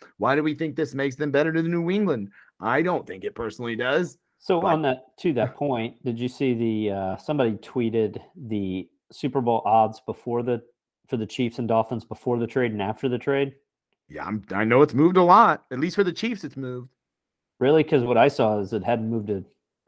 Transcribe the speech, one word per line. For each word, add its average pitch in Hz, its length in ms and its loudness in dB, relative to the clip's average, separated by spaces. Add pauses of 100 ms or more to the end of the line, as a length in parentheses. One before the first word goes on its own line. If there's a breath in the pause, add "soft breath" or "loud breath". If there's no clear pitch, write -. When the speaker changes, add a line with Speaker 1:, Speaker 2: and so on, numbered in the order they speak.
(180 soft breath)
Speaker 1:
Why 123 180 2
do 151 60 2
we 151 120 -2
think 147 220 -6
this 139 180 -2
makes 135 220 -4
them 147 140 -4
better 151 220 2
than 165 180 0
New 170 200 -2
England? 165 400 0 (300 soft breath)
I 123 220 0
don't 170 240 -4
think 92 180 -12
it 104 100 -8
personally 117 420 -8
does, 139 420 -2 (200)
Speaker 2:
So 175 220 0
Speaker 1:
but 185 100 2
Speaker 2:
on 156 120 2
that, - 360 -4
to 175 160 0
that 117 200 0
Speaker 1:
<laughs> - 20 -20
Speaker 2:
point, 127 480 -4
did 120 140 -4
you 123 100 -4
see 127 260 -2
the, 110 400 -2
uh, 95 220 -4
somebody 135 400 0
tweeted 110 640 -2 (180)
the 101 520 -6 (240)
Super 135 280 -4
Bowl 117 240 0
odds 110 360 2
before 120 420 -6
the, 120 200 -2 (460)
for 127 80 -4
the 110 100 -4
Chiefs 120 320 -4
and 120 100 -4
Dolphins 113 360 0
before 120 340 -4
the 117 80 -2
trade 120 260 0
and 104 100 -6
after 110 260 -4
the 123 100 -2
trade? 139 360 -2 (540)
Speaker 1:
Yeah, - 160 -12
I'm, 101 280 -6
I 101 120 0
know 120 180 6
it's 143 120 2
moved 165 220 4
a 185 60 6
lot. 180 480 6
At 127 100 -6
least 170 160 -4
for 202 80 4
the 175 80 -2
Chiefs, 220 320 -6
it's 135 120 -12
moved. 127 340 -10 (680)
Speaker 2:
Really? 147 260 6
'Cause 147 200 2
what 120 120 2
I 123 120 8
saw 107 320 2
is 98 120 -6
it 104 120 -2
hadn't 113 260 -2
moved 107 200 -4
it, 95 140 -4 (440)